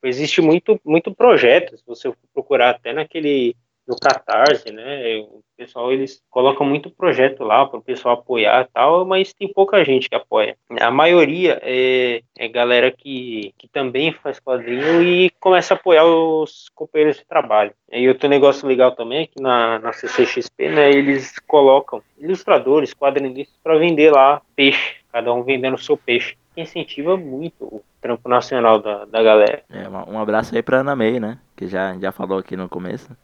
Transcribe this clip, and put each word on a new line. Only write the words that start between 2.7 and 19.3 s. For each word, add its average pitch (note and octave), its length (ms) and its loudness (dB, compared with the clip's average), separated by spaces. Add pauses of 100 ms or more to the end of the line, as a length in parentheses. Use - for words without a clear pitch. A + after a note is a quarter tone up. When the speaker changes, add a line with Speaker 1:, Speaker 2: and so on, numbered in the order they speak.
Speaker 1:
naquele, D3 600 -4 (320)
no B2+ 120 -8
Catarse, A#2+ 720 0
né, A#2 460 -8
o G#2+ 240 -16 (160)
pessoal, A#2+ 340 -6
eles C3+ 380 -4
colocam C#3 360 0
muito D3 240 -4
projeto C3+ 540 -2
lá A#2 220 4
pro B2 160 -12
pessoal B2 320 -4
apoiar A#2+ 480 0
e B2+ 100 -4
tal, D#3 320 2
mas F#3+ 300 -2
tem G3 180 -10
pouca G3 320 2
gente C3 240 0
que - 80 -8
apoia. A2 400 -2 (240)
A A2+ 100 2
maioria D#3+ 720 2
é, B2+ 600 -2 (160)
é A#2+ 100 -10
galera B2 440 2
que, B2 680 -12
que - 100 -20
também C#3 460 -4
faz - 260 -12
quadrinho C3 640 -2
e F3+ 340 2
começa F#3 360 2
a F#3 40 0
apoiar E3 280 4
os E3 680 0
companheiros D3+ 440 -2
de - 80 -20
trabalho. G#2+ 480 0 (180)
E B2 160 0
outro C3 220 2
negócio C#3 360 4
legal B2+ 280 4
também B2 300 -8
é D#3 40 -10
que - 140 -18